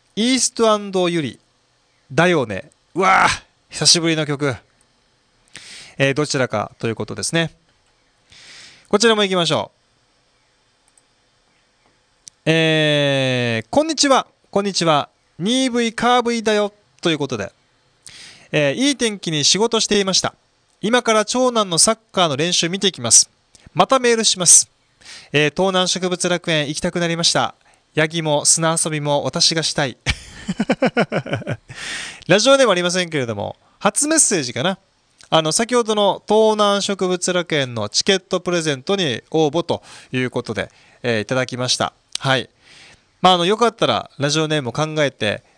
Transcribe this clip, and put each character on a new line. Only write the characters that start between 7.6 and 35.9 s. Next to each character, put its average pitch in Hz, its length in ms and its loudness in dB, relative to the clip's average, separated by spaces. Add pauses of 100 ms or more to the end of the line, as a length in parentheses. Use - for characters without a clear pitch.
こ 208 100 0
ち 233 80 4
ら 226 80 6
も 208 80 2
行 196 60 2
き 185 80 0
ま 170 100 2
し 151 60 0
ょ 107 180 -2 (2750)
う。 156 40 0
え 139 1120 2
ー、 - 60 -20
こ 302 140 2
ん - 20 -6
に 320 80 -4
ち 285 140 2
は。 247 180 4 (240)
こ 202 100 0
ん 202 60 -2
に 190 80 -4
ち 175 100 -2
は。 151 240 2 (300)
二 247 320 0
ブ 233 140 0
イ 226 80 -2
カ 240 260 2
ー 247 40 0
ブ 233 120 -2
イ 226 80 -4
だ 214 100 0
よ。 208 220 0 (260)
と 170 100 0
い 156 40 2
う 143 40 -6
こ 143 100 -4
と 127 80 -6
で。 101 160 -8 (1000)
え 147 220 2
ー、 - 20 -2
い 269 160 0
い 254 60 -2
天 214 240 -4
気 175 100 -6
に 147 140 -2
仕 180 140 2
事 226 200 0
し - 80 -2
て 208 140 2
い 190 40 2
ま 190 100 -4
し - 60 2
た。 - 140 -4 (460)
今 240 240 0
か 226 80 2
ら 214 120 2
長 247 280 0
男 214 180 0
の 165 80 -2
サ 220 140 4
ッ - 60 -2 (140)
カ 180 140 2
ー - 20 2
の 135 80 -2
練 170 160 -2
習 165 160 0
見 185 120 -4
て 202 80 0
い 160 40 -4
き - 80 -16
ま 117 120 0
す。 - 180 4 (420)
ま 175 140 2
た 262 140 2
メ 240 120 2
ー 226 40 2
ル 220 80 -2
し 190 160 0
ま 170 60 0
す。 - 220 4 (640)
え 147 160 4
ー、 - 20 -2
東 190 180 0
南 185 200 0
植 180 200 -2
物 175 200 -2
楽 175 220 -2
園 151 180 0
行 156 80 -6
き - 40 -8
た 175 120 -4
く 175 80 -4
な 170 80 -2
り 165 80 -2
ま 165 80 -4
し - 80 2
た。 127 240 -2 (380)
ヤ 160 120 2
ギ 165 160 -4
も 147 220 0
砂 165 380 2
遊 170 80 -4
び 151 100 -4
も 147 240 -2
私 165 320 0
が 156 80 -4
し - 100 -6
た 147 120 -2
い。 117 100 -8 (1200)
<laughs> - 1120 -10
ラ 180 100 6
ジ 220 100 2
オ 277 80 8
で 269 80 6
も 214 80 4
あ - 20 4
り 175 100 -2
ま 180 60 0
せ 180 140 -2
ん 165 60 -12
け 156 80 -4
れ 123 80 -2
ど 113 80 -4
も、 101 220 -6 (240)
初 - 260 0
メ 311 100 2
ッ - 40 2
セ 175 200 0
ー - 40 -4
ジ 120 100 -10
か 120 80 -4
な。 185 160 -2 (500)
あ 160 140 4
の、 156 100 0
先 233 220 -2
ほ 240 80 4
ど 214 120 -2